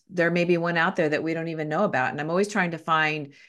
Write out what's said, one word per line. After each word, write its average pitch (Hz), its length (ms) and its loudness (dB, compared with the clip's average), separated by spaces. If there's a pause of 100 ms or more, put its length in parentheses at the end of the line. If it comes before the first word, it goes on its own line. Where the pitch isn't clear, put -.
there 170 220 2
may 175 140 2
be 175 120 4
one 170 200 0
out 170 180 2
there 160 140 2
that 147 140 -2
we 160 100 -2
don't 165 160 -4
even 156 180 -6
know 156 160 0
about. 131 280 0
And 147 100 -6
I'm 156 80 -6
always 190 180 0
trying 185 240 -2
to 165 60 -6
find 156 560 0 (160)